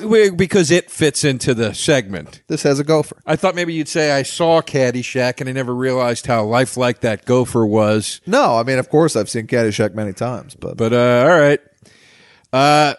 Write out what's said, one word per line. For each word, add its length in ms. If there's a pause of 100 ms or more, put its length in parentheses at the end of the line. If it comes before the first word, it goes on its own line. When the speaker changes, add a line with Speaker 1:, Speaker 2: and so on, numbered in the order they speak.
Speaker 1:
we, 220
because 420
it 180
fits 360
into 280
the 220
segment. 720
Speaker 2:
This 160
has 160
a 60
gopher. 400
Speaker 1:
I 100
thought 200
maybe 180
you'd 160
say, 240
"I 100
saw 380
Caddyshack 800
and 80
I 20
never 240
realized 520
how 180
lifelike 560
that 240
gopher 400
was." 600
Speaker 2:
No, 320
I 60
mean, 160
of 100
course 280
I've 120
seen 180
Caddyshack 460
many 200
times, 420
but 220
Speaker 1:
But, 160
uh, 360
all 100
right. 200 (960)
Uh, 460